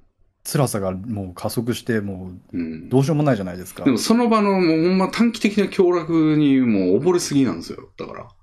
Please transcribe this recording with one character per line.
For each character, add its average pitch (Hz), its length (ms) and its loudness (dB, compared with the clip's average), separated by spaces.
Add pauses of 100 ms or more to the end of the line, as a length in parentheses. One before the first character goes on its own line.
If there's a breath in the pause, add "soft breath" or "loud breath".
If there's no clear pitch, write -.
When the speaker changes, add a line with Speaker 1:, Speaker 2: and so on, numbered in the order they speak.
(440)
Speaker 1:
辛 143 220 0
さ 107 140 -4
が 92 120 -2
も 101 340 -8
う 87 80 -14
加 107 160 -6
速 117 240 -4
し - 80 -10
て、 110 180 -2
も 92 320 -10 (200)
う、 - 40 -8
Speaker 2:
う 87 60 -4
ん。 80 260 -10
Speaker 1:
ど 123 120 4
う 139 40 2
し 135 40 -2
よ 165 60 0
う 147 40 0
も 151 40 0
な 139 120 2
い - 20 -2
じ 98 60 -6
ゃ - 20 -4
な 90 80 -8
い 90 60 -10
で 92 80 -12
す - 80 -18
か。 - 100 -12
Speaker 2:
で 277 60 4
も 226 80 2
そ - 160 2
の 240 160 2
場 220 100 2
の 196 180 2
も 160 200 2
う 160 40 2
ほ 175 60 2
ん 185 100 2
ま 185 100 2
短 226 240 0
期 - 80 -10
的 208 180 2
な 196 100 2
享 180 280 2
楽 156 400 2
に 139 240 4
も 98 340 2
う 107 40 4
溺 165 140 2
れ 175 80 2
す - 140 -6
ぎ 135 100 4
な 101 80 0
ん 82 60 -6
で 80 40 -12
す - 100 -14
よ。 - 260 -16
だ 82 80 -10
か - 80 -14
ら。 - 140 -16 (140)